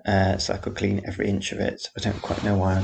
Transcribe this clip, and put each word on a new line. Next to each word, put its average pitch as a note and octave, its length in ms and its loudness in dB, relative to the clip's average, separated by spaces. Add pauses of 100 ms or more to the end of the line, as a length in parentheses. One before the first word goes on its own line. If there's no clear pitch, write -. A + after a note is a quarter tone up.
uh, G2 300 4
so - 180 -2
I - 20 -6
could - 180 -6
clean G2+ 300 0
every G#2 240 -2
inch G2 220 -2
of - 80 -6
it. - 360 -4
I - 60 -8
don't G2 220 -2
quite - 200 -4
know G2+ 140 2
why F#2 160 2
I F#2+ 100 2